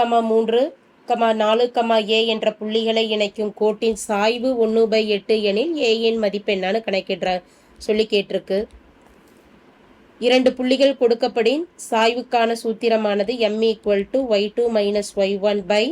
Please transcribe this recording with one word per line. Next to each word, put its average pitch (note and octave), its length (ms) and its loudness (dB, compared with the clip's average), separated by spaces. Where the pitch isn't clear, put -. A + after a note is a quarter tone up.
மூன்று, A3+ 320 2
நாலு, A3 220 2
ஏ A3 40 4
என்ற G#3+ 160 -2
புள்ளிகளை A3 440 -2
இணைக்கும் G#3 440 -4
கோட்டின் G#3+ 460 0
சாய்வு A3+ 440 0
ஒண்ணு A3 180 2
by A3 80 2
எட்டு G3+ 180 -2
எனில், C4+ 240 -2
ஏயின் A3+ 340 0
மதிப்பு G#3 300 -4
என்னன்னு F#3+ 320 -2
கணக்கிடுற F#3 500 -4
சொல்லி G#3+ 280 0
கேட்டிருக்கு. F#3+ 440 -2
இரண்டு B3+ 320 4
புள்ளிகள் C4 440 2
கொடுக்கப்படின், A#3+ 640 0
சாய்வுக்கான A#3 720 0
சூத்திரமானது A3 680 0
M G#3+ 40 -4
equal G#3 320 0
to C4 80 2
Y - 20 0
two A#3+ 200 0
minus G#3 320 0
Y - 20 -2
one G#3 120 -2
by G#3+ 200 2